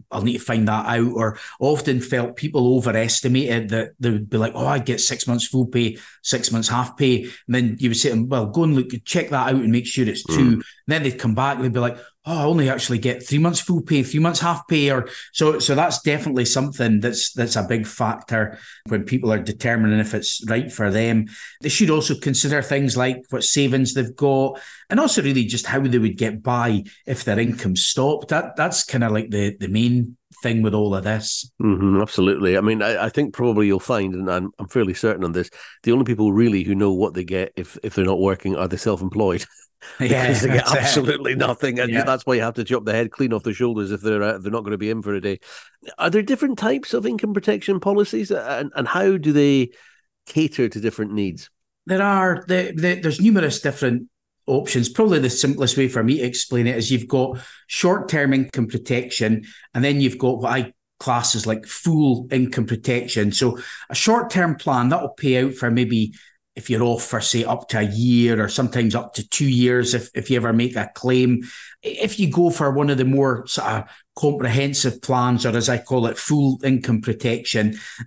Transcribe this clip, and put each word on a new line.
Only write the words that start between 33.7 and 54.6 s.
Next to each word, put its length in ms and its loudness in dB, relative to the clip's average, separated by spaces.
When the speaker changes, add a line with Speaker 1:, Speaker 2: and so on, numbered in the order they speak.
Speaker 2:
find, 340 -2
and 140 -4
I'm, 300 -2
I'm 100 -12
fairly 260 0
certain 300 -2
on 80 -2
this, 160 -4
the 80 4
only 120 4
people 280 2
really 300 4
who 120 0
know 180 2
what 220 0
they 100 -4
get 320 -4
if, 260 -10
if 120 -8
they're 100 2
not 160 0
working 360 0
are 120 -2
the 100 -6
self-employed. 720 -2
<laughs> 40 -20
Speaker 1:
Yeah, 300 2
Speaker 2:
Because 140 2
they 40 2
get 120 4
Speaker 1:
that's 160 2
it. 40 4
Speaker 2:
absolutely 560 0
nothing, 460 0
and 100 0
Speaker 1:
Yeah. 140 2
Speaker 2:
that's 200 0
why 100 2
you 80 2
have 120 -2
to 80 -4
chop 220 -2
the 80 0
head 180 0
clean 220 -2
off 100 -2
the 100 -2
shoulders 380 -2
if 100 -4
they're, 220 0
uh, 160 0
they're 140 -8
not 100 -2
gonna 160 -6
be 120 -4
in 120 -4
for 100 -6
a 80 -4
day. 200 -4
Are 100 0
there 140 2
different 340 -2
types 380 -2
of 100 -2
income 300 -2
protection 460 -2
policies, 500 0
uh, 300 -4
and, 160 -6
and 100 -2
how 300 2
do 160 0
they 380 4
cater 440 0
to 120 -10
different 340 -4
needs? 360 -4
Speaker 1:
There 160 0
are, 460 2
the, 300 0
the, 240 0
there's 200 -2
numerous 400 4
different 480 -2
options. 420 0